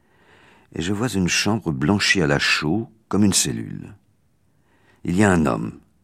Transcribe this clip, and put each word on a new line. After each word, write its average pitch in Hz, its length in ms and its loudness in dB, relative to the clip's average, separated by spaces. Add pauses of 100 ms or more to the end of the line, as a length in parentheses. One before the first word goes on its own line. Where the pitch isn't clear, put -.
(760)
et - 40 -4
je 85 100 -4
vois 107 160 -2
une 95 220 0
chambre 101 420 -2
blanchie 87 500 0
à 76 60 2
la 71 100 2
chaux, 90 540 -2 (160)
comme 98 160 2
une 98 80 4
cellule. 73 640 -4 (1080)
Il 87 100 0
y 107 80 4
a 101 80 6
un 82 140 4
homme, 57 340 -4 (240)